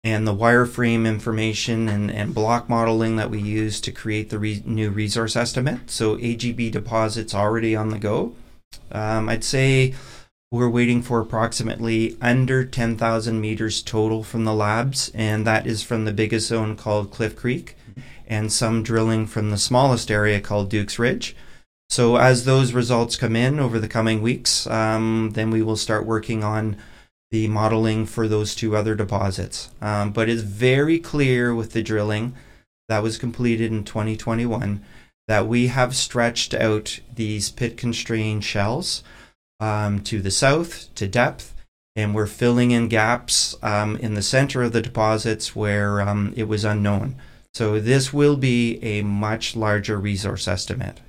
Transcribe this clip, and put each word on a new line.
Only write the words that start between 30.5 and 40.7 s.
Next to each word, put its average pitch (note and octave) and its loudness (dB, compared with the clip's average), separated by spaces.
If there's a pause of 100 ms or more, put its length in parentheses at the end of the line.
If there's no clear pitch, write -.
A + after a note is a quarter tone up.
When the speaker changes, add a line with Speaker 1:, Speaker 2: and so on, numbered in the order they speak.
Speaker 1:
clear B2+ 2
with A2 -4
the A2+ 0
drilling G#2+ -2 (540)
that G#2+ 0
was A2 -2
completed A#2 0
in G#2+ -2
twenty A2 -4
twenty-one A2+ -2 (460)
that G#2 4
we A#2+ 4
have B2 0
stretched - 0
out G#2+ 0 (140)
these G#2+ -4
pit-constrained A2+ -4
shells, A2 -2 (580)
um, G#2 0
to G#2 -4
the F#2+ -2
south, D3 0